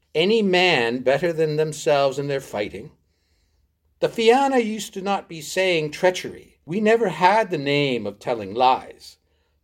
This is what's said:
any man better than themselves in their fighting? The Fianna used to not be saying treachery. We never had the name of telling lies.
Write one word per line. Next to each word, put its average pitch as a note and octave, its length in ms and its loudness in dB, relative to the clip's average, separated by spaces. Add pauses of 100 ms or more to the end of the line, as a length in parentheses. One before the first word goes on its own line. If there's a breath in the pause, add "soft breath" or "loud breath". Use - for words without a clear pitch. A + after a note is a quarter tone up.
(160)
any G3+ 260 2
man F3 580 2
better C#3 340 0
than D#3 240 -2
themselves C#3+ 600 0
in C#3+ 120 -4
their C3+ 100 -4
fighting? G#2+ 520 -10 (1080)
The - 80 0
Fianna B3+ 520 2
used G#3+ 340 -4
to G3 80 -12
not G3 260 -4
be E3 140 -14
saying E3 500 -2
treachery. - 720 -4
We F3 140 -4
never A3 300 2
had F3+ 420 2
the E3 60 -2
name C#3 500 0
of G2+ 100 -10
telling G#2+ 360 -6
lies. - 640 0 (460)